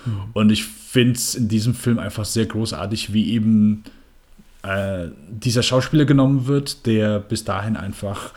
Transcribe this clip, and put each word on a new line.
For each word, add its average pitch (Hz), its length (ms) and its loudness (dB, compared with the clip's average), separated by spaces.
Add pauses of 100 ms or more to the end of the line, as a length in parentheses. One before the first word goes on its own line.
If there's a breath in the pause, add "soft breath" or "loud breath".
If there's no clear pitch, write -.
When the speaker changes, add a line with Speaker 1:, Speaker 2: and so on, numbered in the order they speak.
Speaker 1:
Mhm. 117 60 -4 (220 loud breath)
Speaker 2:
Und 107 180 4
ich 107 140 0
find's - 680 0
in 120 140 -2
diesem 110 260 0
Film 120 240 0
einfach 98 280 -6
sehr 113 200 0
großartig, 107 680 -6
wie 107 180 2
eben, 107 520 4 (800 loud breath)
äh, 98 460 -4 (220)
dieser 113 340 -2
Schauspieler 131 420 2
genommen 135 400 4
wird, 139 400 -2
der 107 340 2
bis 107 260 -6
dahin 104 300 -2
einfach - 600 -8